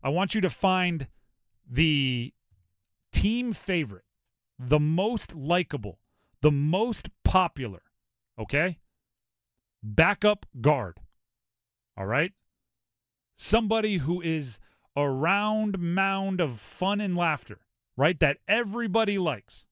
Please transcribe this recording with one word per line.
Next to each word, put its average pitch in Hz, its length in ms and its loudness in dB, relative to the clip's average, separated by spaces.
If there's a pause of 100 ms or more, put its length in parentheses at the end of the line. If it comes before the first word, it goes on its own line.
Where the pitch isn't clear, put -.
I 139 80 -2
want 185 240 0
you 214 80 2
to 185 80 2
find 180 560 0 (600)
the 131 680 2 (800)
team 233 400 2
favorite, 147 520 -4 (520)
the 127 220 2
most 180 560 0
likable, 143 640 -2 (420)
the 151 120 6
most 170 560 -2 (160)
popular, 135 580 0 (560)
okay? 151 400 -2 (1040)
Backup 190 640 2 (140)
guard, 113 400 0 (1000)
all 98 80 -6
right? 151 260 -2 (1000)
Somebody 220 640 2
who 170 240 -2
is 160 400 -6 (340)
a 143 160 0
round 202 720 0
mound 190 600 0
of 127 200 -2
fun 202 400 -2
and 185 160 -2
laughter, 165 460 -4 (340)
right, 156 240 2
that 143 260 2
everybody 214 720 0
likes. 147 540 -4